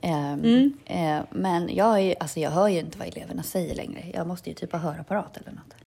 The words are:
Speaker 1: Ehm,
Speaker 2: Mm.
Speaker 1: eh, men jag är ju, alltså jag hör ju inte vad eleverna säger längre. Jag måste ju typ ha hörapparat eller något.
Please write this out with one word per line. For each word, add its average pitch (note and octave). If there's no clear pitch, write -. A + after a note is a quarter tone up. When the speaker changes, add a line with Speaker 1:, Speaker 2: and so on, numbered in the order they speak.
Speaker 1:
Ehm, D3
Speaker 2:
Mm. B3+
Speaker 1:
eh, D#3+
men F3
jag A3
är G3+
ju, F#3+
alltså D#3+
jag D3+
hör F#3
ju F#3
inte D#3+
vad -
eleverna E3+
säger E3+
längre. -
Jag E3
måste F3
ju D#3+
typ -
ha F3
hörapparat D#3+
eller -
något. -